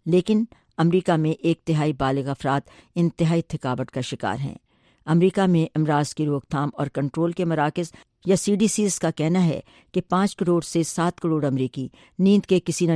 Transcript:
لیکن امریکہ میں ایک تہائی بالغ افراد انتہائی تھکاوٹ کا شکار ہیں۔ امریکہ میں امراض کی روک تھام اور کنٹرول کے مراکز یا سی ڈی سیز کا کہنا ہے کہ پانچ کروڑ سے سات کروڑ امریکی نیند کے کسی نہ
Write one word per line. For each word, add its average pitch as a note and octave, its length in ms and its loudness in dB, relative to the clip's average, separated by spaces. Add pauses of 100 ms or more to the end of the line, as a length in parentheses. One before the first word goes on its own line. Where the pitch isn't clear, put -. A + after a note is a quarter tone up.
لیکن G3 380 2 (320)
امریکہ E3+ 360 2
میں D#3 180 2
ایک D#3+ 340 -2
تہائی D3+ 280 0
بالغ C3+ 360 -4
افراد C#3 320 -2 (340)
انتہائی E3+ 480 0
تھکاوٹ B2+ 480 -6
کا C3+ 100 -6
شکار A#2 380 -6
ہیں۔ C#3 160 -8 (520)
امریکہ F3+ 400 2
میں E3 320 2
امراض D3 360 0
کی D3+ 120 -4
روک C#3+ 220 -4
تھام D3 240 -4
اور D3 140 -4
کنٹرول D#3+ 460 -4
کے F3+ 120 -4
مراکز D#3+ 480 -2 (320)
یا F#3 120 2
سی G3+ 200 0
ڈی G#3+ 100 2
سیز G3+ 320 0
کا E3 120 -2
کہنا E3+ 360 2
ہے D3+ 140 0 (320)
کہ F3+ 80 -2
پانچ F#3+ 360 -2
کروڑ E3+ 260 0
سے E3+ 200 -2
سات F3 380 -2
کروڑ D#3 240 0
امریکی C3 440 -2 (300)
نیند G3 280 4
کے F3+ 180 2
کسی F3 220 -2
نہ E3 80 4